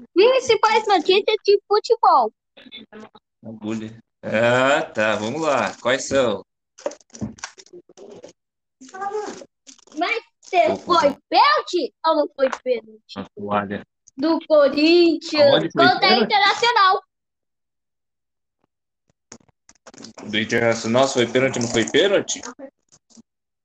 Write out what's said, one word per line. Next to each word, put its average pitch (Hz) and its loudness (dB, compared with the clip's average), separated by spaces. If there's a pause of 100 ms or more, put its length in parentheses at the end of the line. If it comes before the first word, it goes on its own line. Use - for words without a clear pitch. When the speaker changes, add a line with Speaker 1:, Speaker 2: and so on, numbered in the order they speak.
(140)
Speaker 1:
principais 453 2
notícias 403 0
de 403 4
futebol. 381 2 (1120)
Speaker 2:
Agulha. 110 -10 (240)
Ah, 123 2
tá. 110 -2
Vamos 113 -6
lá. 131 -2
Quais 135 -2
são? 117 -2 (3500)
Speaker 1:
Mas 415 -6 (180)
você 339 0
Speaker 2:
Vou 302 -2
Speaker 1:
foi - -2
Speaker 2:
fazer. 302 0 (100)
Speaker 1:
pênalti 370 0 (120)
ou 320 2
não 294 0
foi 262 0 (140)
pênalti? 220 -8
Speaker 2:
A 98 -10 (100)
toalha. 101 -6 (320)
Speaker 1:
Do 302 -2
Corinthians 302 2 (120)
Speaker 2:
Aonde - 0
foi 320 2
Speaker 1:
contra 359 4
a - -6
Speaker 2:
pênalti? - 2
Speaker 1:
Internacional. 415 2 (3250)
Speaker 2:
Do 104 -4
Internacional, 113 0
se 135 -6
foi 120 0
pênalti 131 -2
ou 123 -4
não 117 -6
foi 113 -2
pênalti? 180 0 (1200)